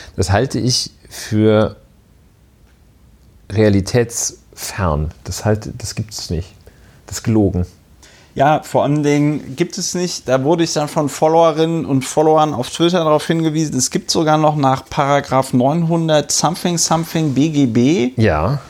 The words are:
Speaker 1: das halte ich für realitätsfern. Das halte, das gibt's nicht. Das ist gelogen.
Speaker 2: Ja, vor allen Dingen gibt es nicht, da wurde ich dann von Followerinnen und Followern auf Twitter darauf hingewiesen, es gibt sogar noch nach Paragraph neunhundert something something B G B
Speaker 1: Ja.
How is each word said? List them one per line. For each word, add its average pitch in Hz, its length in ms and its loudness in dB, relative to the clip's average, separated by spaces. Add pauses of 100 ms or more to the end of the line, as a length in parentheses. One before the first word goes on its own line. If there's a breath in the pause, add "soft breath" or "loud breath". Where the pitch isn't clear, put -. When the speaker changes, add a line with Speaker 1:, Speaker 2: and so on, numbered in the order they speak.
(160 loud breath)
Speaker 1:
das 95 160 -2
halte 120 280 0
ich 123 300 -2 (180)
für 107 680 2 (1800)
realitätsfern. 98 1600 -2 (120)
Das - 220 -10
halte, 107 320 0
das - 180 -10
gibt's - 340 -8
nicht. 82 200 -6 (560 soft breath)
Das - 120 -12
ist - 60 -10
gelogen. 95 420 2 (720 soft breath)
Speaker 2:
Ja, 143 280 2
vor 120 200 0
allen 147 180 0
Dingen 147 540 0
gibt - 220 -12
es 180 180 -6
nicht, 180 320 -6
da 131 160 0
wurde 165 220 2
ich 160 80 -6
dann 147 160 -4
von 151 180 -2
Followerinnen 160 800 2
und 135 180 0
Followern 156 500 2
auf 123 160 -6
Twitter 170 300 0
darauf 151 260 2
hingewiesen, 160 520 0
es - 140 -2
gibt - 200 -6
sogar 156 260 2
noch 151 200 2
nach 135 320 0
Paragraph 139 640 0
neunhundert 156 800 0
something 170 440 -2
something 160 560 0
B 135 160 2
G 143 160 2
B 139 520 2
Speaker 1:
Ja. 104 420 2 (100)